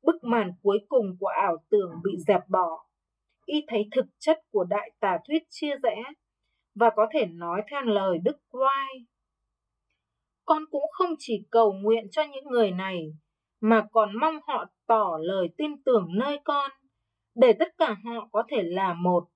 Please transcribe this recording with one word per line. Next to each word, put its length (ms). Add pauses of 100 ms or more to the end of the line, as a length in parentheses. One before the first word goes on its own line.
Bức 200
màn 280 (100)
cuối 260
cùng 180 (140)
của 80
ảo 300 (120)
tưởng 220 (120)
bị 80 (160)
dẹp 220
bỏ. 380 (580)
Y 220
thấy 280
thực 100 (140)
chất 180 (140)
của 120
đại 360
tà 180 (100)
thuyết 220
chia 340
rẽ, 120 (800)
và 200
có 180
thể 120
nói 360 (100)
theo 100
lời 420
Đức 140 (140)
Wright: 520 (1400)
"Con 260
cũng 200
không 180 (100)
chỉ 320
cầu 220
nguyện 380
cho 120
những 220
người 260
này, 300 (600)
mà 300
còn 180 (120)
mong 260
họ 180 (220)
tỏ 320
lời 280 (100)
tin 140 (140)
tưởng 220 (120)
nơi 240
con, 280 (640)
để 240
tất 80 (100)
cả 180 (100)
họ 260
có 180
thể 140
là 300
một. 300 (120)